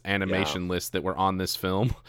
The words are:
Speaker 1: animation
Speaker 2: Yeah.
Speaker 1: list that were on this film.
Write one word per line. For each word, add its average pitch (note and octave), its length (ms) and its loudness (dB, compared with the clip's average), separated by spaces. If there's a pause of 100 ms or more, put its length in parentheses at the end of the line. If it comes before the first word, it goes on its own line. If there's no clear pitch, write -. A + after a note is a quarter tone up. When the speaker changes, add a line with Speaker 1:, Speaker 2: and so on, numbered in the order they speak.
Speaker 1:
animation F#2+ 600 0
Speaker 2:
Yeah. F2+ 60 -2
Speaker 1:
list F2+ 220 -2
that F2+ 100 0
were F#2 140 -2
on F#2 220 2
this F#2 180 -2
film. G2 380 2 (140)